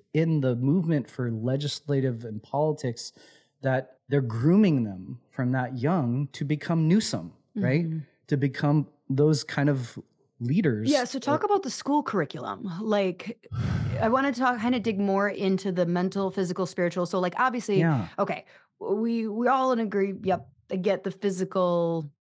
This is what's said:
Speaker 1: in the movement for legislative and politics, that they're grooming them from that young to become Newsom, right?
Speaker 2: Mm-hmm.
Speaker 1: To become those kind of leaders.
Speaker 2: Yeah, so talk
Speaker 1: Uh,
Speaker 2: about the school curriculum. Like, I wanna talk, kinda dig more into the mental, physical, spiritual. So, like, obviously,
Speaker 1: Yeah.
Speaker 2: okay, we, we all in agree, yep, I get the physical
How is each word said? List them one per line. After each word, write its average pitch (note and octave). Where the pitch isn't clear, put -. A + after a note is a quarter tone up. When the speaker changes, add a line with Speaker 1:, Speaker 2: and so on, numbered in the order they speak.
Speaker 1:
in D#3+
the B2+
movement D3
for A#2+
legislative C3
and G#2+
politics, D3
that C3
they're C#3+
grooming C#3
them G2+
from B2+
that B2+
young C3+
to -
become D#3
Newsom, C#3
right? D#3
Speaker 2:
Mm-hmm. D#3+
Speaker 1:
To D3+
become C#3+
those D3
kind D3
of C3
leaders. B2
Speaker 2:
Yeah, C4
so C4
talk D4
Speaker 1:
Uh, -
Speaker 2:
about G4+
the C4
school C#4+
curriculum. C#3+
Like, G3+
I A3
wanna C4
talk, B3
kinda B3
dig G3
more G3
into F#3+
the F3
mental, F#3
physical, F#3
spiritual. F3
So, F#3
like, F3+
obviously, A#3
Speaker 1:
Yeah. C#3+
Speaker 2:
okay, -
we, A3+
we A3
all C4
in A#3
agree, G3
yep, F3+
I G3
get F#3+
the G3
physical F3